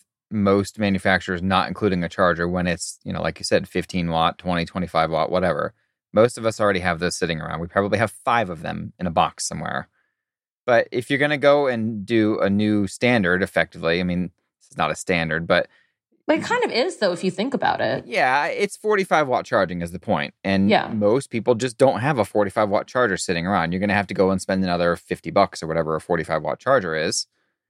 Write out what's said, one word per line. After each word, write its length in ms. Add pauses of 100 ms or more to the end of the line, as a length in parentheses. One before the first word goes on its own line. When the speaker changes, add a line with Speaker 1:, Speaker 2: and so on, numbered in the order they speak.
(300)
Speaker 1:
most 480
manufacturers 640
not 280
including 340
a 60
charger 400
when 180
it's, 380
you 80
know, 80
like 180
you 60
said, 200
fifteen 460
watt, 260
twenty, 280
twenty-five 440
watt, 220
whatever. 420 (380)
Most 260
of 80
us 140
already 220
have 180
those 160
sitting 240
around. 220
We 60
probably 300
have 140
five 380
of 120
them 380
in 80
a 40
box 360
somewhere. 400 (800)
But 260
if 180
you're 100
gonna 180
go 300
and 380
do 360
a 80
new 380
standard, 540
effectively, 600
I 20
mean, 280 (280)
this 120
is 60
not 140
a 40
standard, 520
but 220 (560)
Speaker 2:
But 140
it 40
kind 220
of 60
is, 260
though, 160
if 100
you 80
think 220
about 260
it. 260
Speaker 1:
Yeah, 420
it's 280
forty-five 540
watt 160
charging 360
is 100
the 80
point. 340 (100)
And 260
Speaker 2:
Yeah. 200
Speaker 1:
most 400
people 260
just 220
don't 240
have 180
a 60
forty-five 420
watt 180
charger 300
sitting 320
around. 240
You're 80
gonna 140
have 140
to 60
go 160
and 120
spend 200
another 360
fifty 340
bucks 320
or 40
whatever 280
a 60
forty-five 420
watt 160
charger 360
is. 320 (420)